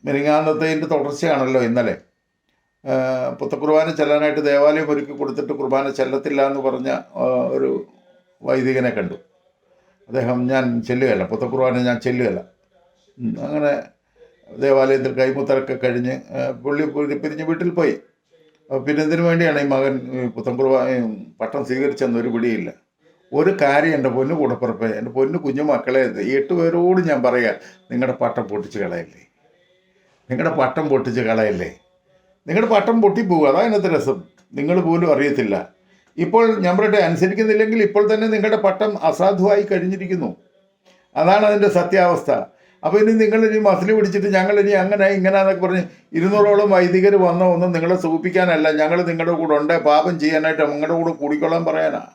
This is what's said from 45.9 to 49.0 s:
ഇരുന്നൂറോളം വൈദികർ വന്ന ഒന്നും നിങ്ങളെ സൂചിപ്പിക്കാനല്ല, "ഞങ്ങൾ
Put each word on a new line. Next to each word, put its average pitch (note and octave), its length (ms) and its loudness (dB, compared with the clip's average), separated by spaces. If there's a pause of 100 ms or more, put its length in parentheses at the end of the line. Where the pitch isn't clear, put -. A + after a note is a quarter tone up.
ഇരുന്നൂറോളം G#3 580 4
വൈദികർ F#3 400 4 (100)
വന്ന F3 180 2 (100)
ഒന്നും F3+ 220 0
നിങ്ങളെ E3+ 280 0
സൂചിപ്പിക്കാനല്ല, E3 640 0 (140)
"ഞങ്ങൾ E3 180 2 (100)